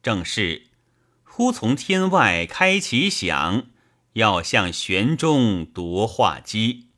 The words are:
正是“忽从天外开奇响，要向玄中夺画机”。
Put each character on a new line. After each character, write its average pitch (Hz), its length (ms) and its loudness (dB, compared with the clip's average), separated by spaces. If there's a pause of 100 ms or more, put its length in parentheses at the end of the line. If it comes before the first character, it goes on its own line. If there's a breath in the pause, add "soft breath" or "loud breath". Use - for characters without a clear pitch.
正 101 200 -2
是 87 440 -4 (560)
“忽 247 260 -2
从 131 240 0
天 190 360 0
外 98 360 2
开 190 340 0
奇 175 300 0
响， 87 580 -2 (460 soft breath)
要 104 280 2
向 92 300 0
玄 104 460 0
中 120 480 2
夺 90 420 -4
画 92 320 0
机”。 117 580 -4